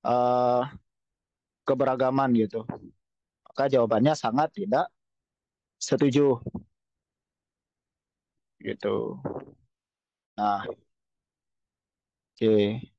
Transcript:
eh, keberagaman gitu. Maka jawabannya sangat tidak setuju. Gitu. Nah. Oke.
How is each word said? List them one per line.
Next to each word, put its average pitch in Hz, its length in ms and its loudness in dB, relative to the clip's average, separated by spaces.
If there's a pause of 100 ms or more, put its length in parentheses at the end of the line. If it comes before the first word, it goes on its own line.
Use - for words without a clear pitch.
eh, 123 580 2 (1000)
keberagaman 131 720 2
gitu. 110 320 -2 (800)
Maka - 240 -4
jawabannya 117 400 4
sangat 139 400 -2
tidak 107 400 -2 (880)
setuju. 139 560 2 (2250)
Gitu. 104 560 -6 (1200)
Nah. 101 320 -4 (1700)
Oke. 110 640 0